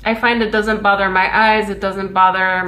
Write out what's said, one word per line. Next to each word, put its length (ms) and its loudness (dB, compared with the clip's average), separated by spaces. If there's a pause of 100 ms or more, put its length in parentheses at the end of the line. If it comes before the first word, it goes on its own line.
I 100 0
find 280 0
it 100 -2
doesn't 300 -2
bother 260 2
my 260 0
eyes, 360 2
it 100 -8
doesn't 320 -6
bother 560 2